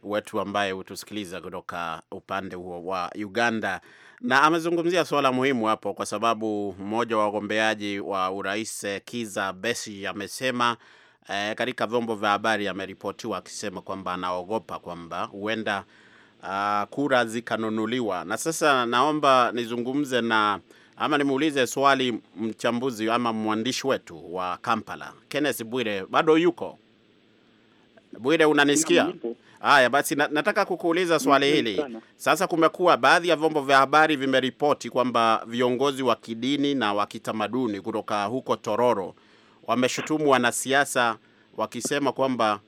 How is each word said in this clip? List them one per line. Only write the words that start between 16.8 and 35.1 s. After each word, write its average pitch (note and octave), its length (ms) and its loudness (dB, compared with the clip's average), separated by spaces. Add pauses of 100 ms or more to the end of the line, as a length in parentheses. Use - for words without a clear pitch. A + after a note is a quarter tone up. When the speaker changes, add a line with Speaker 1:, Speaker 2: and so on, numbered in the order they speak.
Speaker 1:
kura C3+ 340 2
zikanunuliwa. A2 1000 -4
Na G2+ 120 -6
sasa C#3+ 500 0
naomba C3 680 4
nizungumze A#2+ 680 -2
na, G#2+ 400 2 (360)
ama C3+ 220 0
nimuulize C#3 480 2
swali C3+ 540 2 (160)
mchambuzi A2+ 720 -2
ama A#2+ 220 2
mwandishi A2 540 -4
wetu F2 480 -4
wa F#2 220 -4
Kampala, G2 560 -6 (160)
Kenneth C#3 360 -2
Bwire. G#2+ 420 -4
Bado D#3 320 4
yuko? E3 400 0 (1400)
Bwire, D#3 260 4
unanisikia? D3 580 4
Speaker 2:
Naam, F2+ 100 0
nipo. A#2 240 -8 (240)
Speaker 1:
Haya, B2+ 300 6
basi C#3+ 240 0
na-, C#3+ 140 0
nataka F3 360 0
kukuuliza E3+ 540 0
swali C#3 280 4
Speaker 2:
Naam, D3 100 4
Speaker 1:
hili. A#2 200 0
Speaker 2:
sana. A#2 240 -6 (160)
Speaker 1:
Sasa D#3+ 300 2
kumekuwa E3 500 4
baadhi D#3+ 320 4
ya D#3+ 80 4
vyombo D#3 260 0
vya C3+ 140 4
habari D3 400 6
vimeripoti C3 760 0
kwamba A#2 560 2